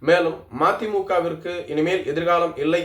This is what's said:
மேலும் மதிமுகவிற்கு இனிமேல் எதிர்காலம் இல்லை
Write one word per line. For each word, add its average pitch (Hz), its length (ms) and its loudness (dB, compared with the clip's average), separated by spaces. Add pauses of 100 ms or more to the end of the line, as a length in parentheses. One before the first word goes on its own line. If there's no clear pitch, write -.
மேலும் 165 340 2 (220)
மதிமுகவிற்கு 180 920 0 (140)
இனிமேல் 160 400 0
எதிர்காலம் 170 500 0
இல்லை 160 280 0